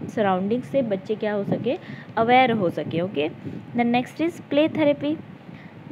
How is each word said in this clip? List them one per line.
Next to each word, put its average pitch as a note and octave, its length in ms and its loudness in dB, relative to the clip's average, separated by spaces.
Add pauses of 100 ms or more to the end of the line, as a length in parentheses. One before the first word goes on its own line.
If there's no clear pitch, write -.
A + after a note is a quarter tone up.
(160)
सराउंडिंग G3+ 460 2
से C#4 200 0
बच्चे G#3+ 340 -2
क्या G#3 180 -2
हो G3+ 100 -2
सके, G#3 340 -2 (400)
अवेयर A#3+ 340 6
हो G3+ 180 2
सके। D#3+ 320 -2
ओके, F#3 280 -2 (480)
the A#3 80 4 (100)
next B3 260 -2
is E4+ 200 -2 (120)
play D4+ 200 6
therapy, C#4+ 420 2 (760)